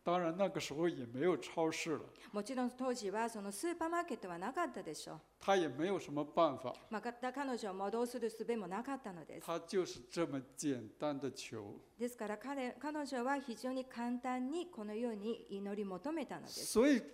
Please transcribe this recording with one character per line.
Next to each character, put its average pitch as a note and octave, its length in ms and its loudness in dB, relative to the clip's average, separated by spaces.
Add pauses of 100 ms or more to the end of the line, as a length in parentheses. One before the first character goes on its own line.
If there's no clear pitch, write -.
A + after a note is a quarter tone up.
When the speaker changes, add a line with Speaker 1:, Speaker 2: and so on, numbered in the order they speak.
Speaker 1:
当 F3 140 6
然 E3 180 2
那 F#3+ 120 4
个 D#3 100 -2
时 C#3 160 -2
候 E3 140 4
也 C3+ 180 0
没 A#2+ 140 -4
有 E3+ 160 6
超 D#3+ 340 2
市 D#3+ 200 -2
了。 C#3+ 100 0 (320)
Speaker 2:
も G#3 100 -2
ち C4 120 -6
ろ B3 100 2
ん A#3+ 60 2
当 B3 220 0
時 A3 180 -2
は A3+ 180 0
そ A3+ 120 -6
の G3 120 -4
ス E4 160 -2
ー E4+ 80 0
パ E4 100 0
ー - 20 -2
マ F4 120 2
ー E4+ 40 -2
ケ E4+ 100 -4
ッ - 40 0
ト F#3+ 100 -8
は E3+ 100 -6
な G3+ 140 -2
か F4 120 0
っ B3+ 80 -2
た G3 100 -6
で D#3+ 120 -6
し - 140 -8
ょ D#3+ 60 -8
う。 D#3 60 -12 (200)
Speaker 1:
她 G3 160 6
也 E3 120 6
没 C#3+ 180 0
有 F#3+ 120 4
什 D3 140 -6
么 D3 120 0
办 D3 320 6
法。 - 180 -4 (160)
Speaker 2:
ま G#3+ 100 -2
た A#3+ 320 -4
彼 C4+ 240 -2
女 A3 160 -4
も G3 180 -2
ど A3+ 100 0
う A#3+ 60 2
す B3 120 -6
る A3+ 120 0
術 A3+ 260 -2
も G3+ 100 -2
な G3 160 -2
か C#4 120 -4
っ C4+ 80 -8
た G3+ 100 -8
の D#3+ 120 -10
で - 160 -12
す。 - 60 -12
Speaker 1:
她 E3+ 140 0
就 F3+ 240 2
是 - 160 -6 (100)
这 E3+ 160 2
么 C#3 140 -2 (160)
简 B2 320 0 (100)
单 C#3+ 220 0
的 C3+ 100 -2
求。 G#2+ 480 -8 (200)
Speaker 2:
で A#3 100 -2
す A#3+ 80 -8
か G#3+ 100 -6
ら、 G#3 100 -2
彼-、 B3+ 440 -4
彼 D4+ 260 -2
女 B3 180 -2
は C#4 140 2
非 B3 160 -6
常 B3+ 180 -4
に C4 120 -2
簡 A#3+ 340 -2
単 B3+ 320 -2
に E4+ 160 -2
こ A3 180 -10
の G#3 100 -6
よ A#3+ 160 0
う A3 40 -4
に G#3 360 -4
祈 G3+ 260 -4
り G#3 80 0
求 F#3+ 280 -4
め D#4 140 -2
た E3 140 -8
の - 60 -12
で - 60 -12
す。 E3 140 -6
Speaker 1:
所 B3+ 220 8
以 C#4 120 8 (140)